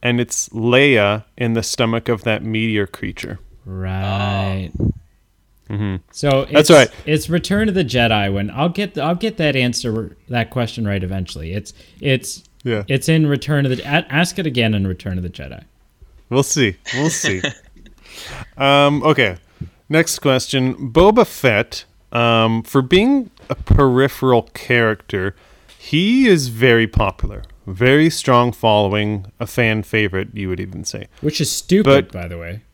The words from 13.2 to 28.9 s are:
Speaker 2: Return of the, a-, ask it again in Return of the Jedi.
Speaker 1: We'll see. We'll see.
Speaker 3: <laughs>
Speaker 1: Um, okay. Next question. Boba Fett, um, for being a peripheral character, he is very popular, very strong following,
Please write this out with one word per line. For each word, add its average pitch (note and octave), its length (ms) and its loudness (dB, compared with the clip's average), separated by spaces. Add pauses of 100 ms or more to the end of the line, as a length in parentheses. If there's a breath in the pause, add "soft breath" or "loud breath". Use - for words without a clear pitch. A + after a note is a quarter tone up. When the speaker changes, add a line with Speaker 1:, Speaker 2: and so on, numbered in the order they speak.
Speaker 2:
Return C#3+ 400 -2
of B2+ 100 -2
the, - 60 -10
a-, D3 280 -2
ask E3 280 -2
it F3+ 80 -4
again A#2+ 260 0
in G2 140 0
Return F2+ 320 -6
of F2+ 60 -6
the F2 60 -8
Jedi. C2+ 320 -16 (680)
Speaker 1:
We'll C3 120 2
see. A#2 340 0 (180)
We'll C#3+ 160 0
see. F#2+ 360 -4
Speaker 3:
<laughs> C#3 60 -4 (1040 loud breath)
Speaker 1:
Um, C#3+ 480 4
okay. B2 320 2 (520 loud breath)
Next D#3+ 300 0
question. C3 720 -2
Boba G#3 320 6
Fett, - 600 -2 (260)
um, A2+ 540 2
for - 180 0
being G#3+ 480 2 (180)
a - 60 -4
peripheral C3 880 2 (120)
character, G#2+ 840 -2 (420 soft breath)
he A3+ 480 2
is D#3 220 4
very A#2 400 4
popular, G2+ 560 -4 (200)
very B2+ 460 2
strong A#2+ 400 2
following, G#2 760 0 (120)